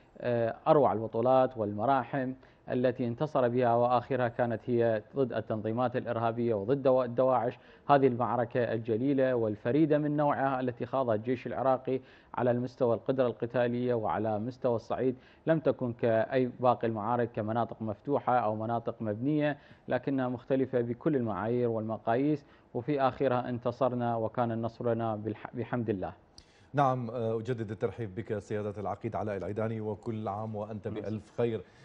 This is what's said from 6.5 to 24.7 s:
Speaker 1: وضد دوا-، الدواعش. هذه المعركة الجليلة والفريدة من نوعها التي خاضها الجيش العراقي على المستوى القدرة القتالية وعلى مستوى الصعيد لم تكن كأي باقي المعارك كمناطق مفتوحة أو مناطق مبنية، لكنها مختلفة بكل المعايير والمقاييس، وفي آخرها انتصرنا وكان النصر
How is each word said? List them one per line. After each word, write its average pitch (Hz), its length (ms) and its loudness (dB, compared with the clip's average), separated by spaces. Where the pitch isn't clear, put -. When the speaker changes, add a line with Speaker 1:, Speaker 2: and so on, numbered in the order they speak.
Speaker 1:
وضد 113 280 0
دوا-، 131 220 4
الدواعش. 123 540 2
هذه 139 180 6
المعركة 120 680 0
الجليلة 127 600 2
والفريدة 123 640 2
من 147 180 0
نوعها 135 440 0
التي 123 260 -4
خاضها 123 280 0
الجيش 120 320 -2
العراقي 127 540 0
على 123 160 2
المستوى 123 440 2
القدرة 131 320 0
القتالية 120 680 0
وعلى 107 440 0
مستوى 120 380 -2
الصعيد 127 400 -2
لم 160 120 4
تكن 127 340 0
كأي 120 580 2
باقي 123 260 4
المعارك 113 460 0
كمناطق 113 500 -2
مفتوحة 123 560 0
أو 110 180 0
مناطق 113 440 -4
مبنية، 143 580 0
لكنها 131 400 -2
مختلفة 127 520 -2
بكل 120 360 0
المعايير 117 520 0
والمقاييس، 117 760 0
وفي 131 260 -2
آخرها 127 480 0
انتصرنا 120 680 0
وكان 113 360 -2
النصر 113 420 -2